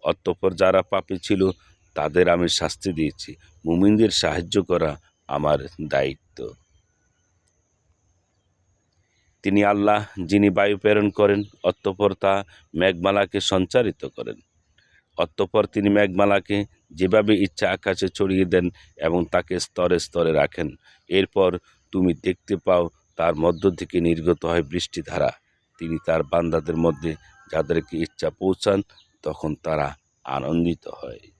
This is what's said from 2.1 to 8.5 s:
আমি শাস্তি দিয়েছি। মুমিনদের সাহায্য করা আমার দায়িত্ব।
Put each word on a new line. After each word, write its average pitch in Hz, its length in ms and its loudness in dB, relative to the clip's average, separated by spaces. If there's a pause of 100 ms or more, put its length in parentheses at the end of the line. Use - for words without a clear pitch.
আমি 87 200 2
শাস্তি - 440 -4
দিয়েছি। 78 420 -6 (320)
মুমিনদের 101 440 4
সাহায্য 85 520 -2
করা 82 340 -2 (320)
আমার 73 300 0 (240)
দায়িত্ব। 67 720 -6 (3000)